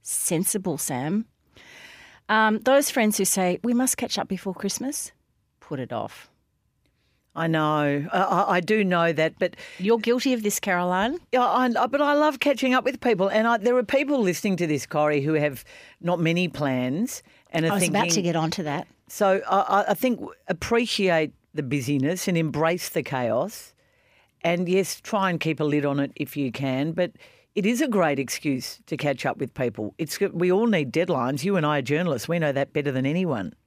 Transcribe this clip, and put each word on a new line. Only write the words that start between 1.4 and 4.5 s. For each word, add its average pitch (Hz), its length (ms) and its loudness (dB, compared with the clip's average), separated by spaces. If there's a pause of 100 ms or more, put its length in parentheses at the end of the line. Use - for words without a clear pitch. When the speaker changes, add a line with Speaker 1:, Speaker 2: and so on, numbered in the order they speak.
Speaker 1:
Um, 220 280 4
those 269 320 4
friends 214 260 2
who 196 80 0
say, 180 400 0
"We 240 80 0
must 254 240 0
catch - 220 -4
up - 100 -4
before 190 240 -6